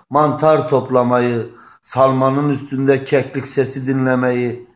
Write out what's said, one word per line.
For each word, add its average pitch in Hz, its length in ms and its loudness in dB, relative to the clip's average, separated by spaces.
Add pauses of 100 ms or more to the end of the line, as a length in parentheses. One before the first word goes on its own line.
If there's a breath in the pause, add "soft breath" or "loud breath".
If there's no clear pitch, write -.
(100)
mantar 147 580 2
toplamayı, 123 800 0 (340 loud breath)
salmanın 135 680 2
üstünde 135 560 0
keklik 135 420 -2
sesi 127 400 -4
dinlemeyi, 127 880 -2